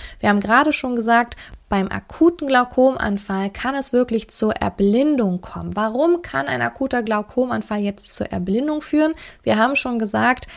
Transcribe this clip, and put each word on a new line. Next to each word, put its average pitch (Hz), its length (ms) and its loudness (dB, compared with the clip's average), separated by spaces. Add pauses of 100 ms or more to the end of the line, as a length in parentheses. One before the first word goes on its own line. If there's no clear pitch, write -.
(200)
Wir - 80 0
haben 208 140 4
gerade 254 320 4
schon 247 240 -4
gesagt, 233 400 2 (320)
beim 196 180 0
akuten 320 600 0
Glaukomanfall 247 1000 2
kann 240 240 -6
es 277 200 -4
wirklich 247 360 0
zur - 240 0
Erblindung 202 880 2
kommen. 175 340 -10
Warum 262 460 2
kann 269 240 -4
ein 254 160 -2
akuter 240 400 -2
Glaukomanfall 220 800 -2
jetzt 202 340 -4
zur - 140 -6
Erblindung 233 540 -2
führen? 311 340 0 (260)
Wir 214 160 2
haben 247 180 2
schon 247 220 -2
gesagt, 220 600 0